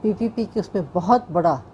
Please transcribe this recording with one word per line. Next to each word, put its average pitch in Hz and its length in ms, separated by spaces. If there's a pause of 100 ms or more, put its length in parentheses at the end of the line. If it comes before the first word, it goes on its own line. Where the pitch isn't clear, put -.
पीपीपी 220 420
की - 140
उसमें 185 340
बहुत 208 380
बड़ा 165 200 (220)